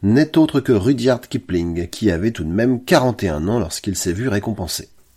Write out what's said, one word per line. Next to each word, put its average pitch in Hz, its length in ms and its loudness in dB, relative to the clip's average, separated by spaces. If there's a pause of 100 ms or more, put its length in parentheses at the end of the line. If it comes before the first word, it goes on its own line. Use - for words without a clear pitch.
n'est 139 360 4
autre 151 220 4
que 127 120 2
Rudyard 120 560 2
Kipling, 87 600 -4
qui 107 220 0
avait 90 200 0
tout 92 140 -6
de 78 40 -6
même 117 340 0
quarante 127 400 2
et 98 60 0
un 76 200 -2
ans 117 100 0
lorsqu'il 92 360 -6
s'est 90 200 -2
vu 120 140 -4
récompensé. 104 600 -6 (280)